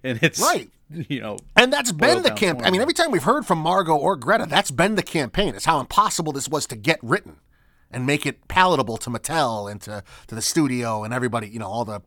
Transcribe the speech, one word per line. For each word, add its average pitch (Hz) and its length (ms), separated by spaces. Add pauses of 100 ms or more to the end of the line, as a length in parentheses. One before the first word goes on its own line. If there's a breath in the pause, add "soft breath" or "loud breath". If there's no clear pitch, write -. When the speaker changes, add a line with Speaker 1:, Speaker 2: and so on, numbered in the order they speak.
Speaker 1:
in 127 200
its, 165 180
Speaker 2:
Right. 294 300 (200)
Speaker 1:
you 151 300
know, 107 160 (200)
Speaker 2:
And 254 160
that's 269 200
been 196 220
Speaker 1:
boiled 359 100
Speaker 2:
the 269 60
Speaker 1:
down 214 80
Speaker 2:
camp-, 170 220
I - 20
Speaker 1:
form. 185 100
Speaker 2:
mean, 185 80
every 320 140
time 330 160
we've 151 140
heard 240 200
from 170 140
Margot 160 380
or 156 200
Greta, 175 320
that's 175 220
been 185 240
the 180 80
campaign. 156 520
It's 98 120
how 160 140
impossible 165 520
this 135 160
was 143 200
to 120 80
get 151 260
written 147 340 (540)
and 127 160
make 143 180
it - 240
palatable 147 500
to - 120
Mattel 117 600
and 104 120
to, 104 200 (260 loud breath)
to 110 60
the 110 80
studio 120 600
and 113 80
everybody, 120 360
you 110 100
know, 107 100
all 113 160
the 104 220